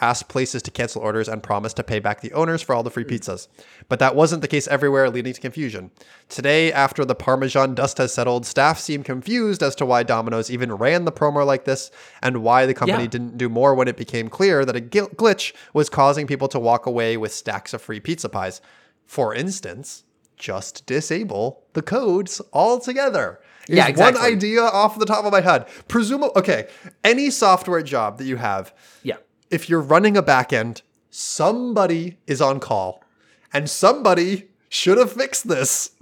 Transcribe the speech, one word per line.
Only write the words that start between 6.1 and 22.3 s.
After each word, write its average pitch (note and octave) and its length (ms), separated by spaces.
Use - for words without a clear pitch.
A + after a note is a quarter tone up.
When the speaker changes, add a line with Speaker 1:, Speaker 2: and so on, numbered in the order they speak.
Speaker 1:
Today, D3+ 440
after C#3 320
the B2 100
Parmesan C3 600
dust C3+ 220
has B2+ 140
settled, B2 320
staff C#3+ 360
seem C#3+ 240
confused G3+ 580
as C#3 140
to C#3 100
why B2 160
Domino's A2+ 480
even B2 240
ran D3+ 300
the E3+ 80
promo D3 340
like C3+ 180
this - 280
and B2 220
why B2+ 240
the C3 80
company B2 300
Speaker 2:
Yeah. A2+ 60
Speaker 1:
didn't A#2+ 280
do B2 100
more B2 280
when B2+ 100
it A#2+ 100
became A2+ 320
clear E3+ 360
that B2 100
a A#2+ 60
gil-, F#3+ 300
glitch G3+ 420
was D3+ 160
causing C#3+ 380
people C3+ 220
to C3+ 100
walk A#2 280
away A#2 300
with G#2+ 160
stacks - 400
of - 80
free G#2+ 200
pizza D#3+ 280
pies. F#2+ 320
For A2+ 260
instance, C3 680
just - 500
disable C3+ 760
the - 80
codes G3+ 600